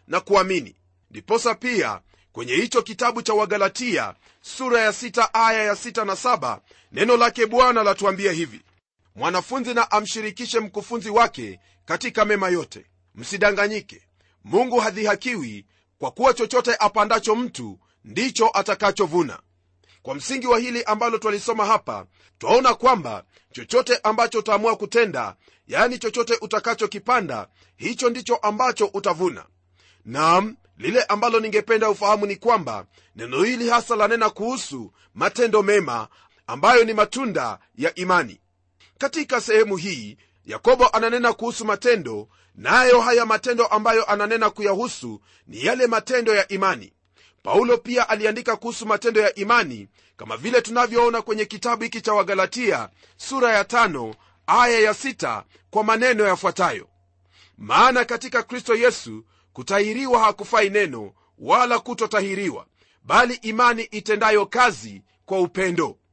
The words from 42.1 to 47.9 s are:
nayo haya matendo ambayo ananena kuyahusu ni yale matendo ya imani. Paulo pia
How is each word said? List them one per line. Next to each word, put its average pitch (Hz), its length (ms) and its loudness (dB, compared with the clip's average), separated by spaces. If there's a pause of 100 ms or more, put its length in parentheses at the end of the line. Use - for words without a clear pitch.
nayo 247 460 4
haya 233 260 2
matendo 226 400 0
ambayo 220 440 2
ananena 208 400 0
kuyahusu 196 680 -4 (260)
ni 151 180 -10
yale 254 220 2
matendo 226 480 0
ya 196 140 0
imani. 190 440 -2 (500)
Paulo 233 360 2
pia 240 300 -2